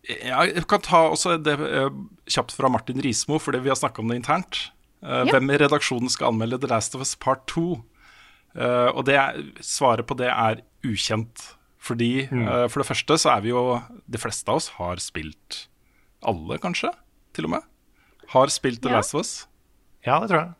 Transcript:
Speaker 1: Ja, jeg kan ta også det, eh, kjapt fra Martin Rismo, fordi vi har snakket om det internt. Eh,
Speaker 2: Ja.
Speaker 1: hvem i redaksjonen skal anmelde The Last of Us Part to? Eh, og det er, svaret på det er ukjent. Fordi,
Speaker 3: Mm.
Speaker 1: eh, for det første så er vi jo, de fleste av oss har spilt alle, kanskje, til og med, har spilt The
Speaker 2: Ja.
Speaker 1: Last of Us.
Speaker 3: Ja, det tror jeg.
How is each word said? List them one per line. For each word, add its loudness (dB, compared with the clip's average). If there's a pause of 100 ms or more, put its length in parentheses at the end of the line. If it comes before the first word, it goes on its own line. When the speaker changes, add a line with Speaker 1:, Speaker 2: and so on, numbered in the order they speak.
Speaker 1:
Ja, 0
jeg -2
kan 2
ta 6
også 2
det, 4
eh, 0 (420)
kjapt -2
fra 2
Martin -2
Rismo, 0
fordi -2
vi 0
har 4
snakket -4
om -2
det -2
internt. -2 (340)
Eh, 0
Speaker 2:
Ja. 4
Speaker 1:
hvem 4
i 4
redaksjonen 2
skal 0
anmelde -2
The -2
Last 0
of -8
Us -4
Part -2
to? -2 (720)
Eh, 2
og -2
det 4
er, 2 (260)
svaret 0
på -4
det 0
er 0 (220)
ukjent. -4 (260)
Fordi, 0
Speaker 3:
Mm. 0
Speaker 1:
eh, 2
for -4
det -2
første 0
så 4
er -2
vi -2
jo, 0 (280)
de -6
fleste -6
av 2
oss -2
har -6
spilt -12 (560)
alle, -4
kanskje, -4 (420)
til -6
og -4
med, -4 (680)
har 6
spilt -4
The -2
Speaker 2:
Ja. 2
Speaker 1:
Last 2
of 0
Us. -10 (580)
Speaker 3:
Ja, 4
det -4
tror 2
jeg. -16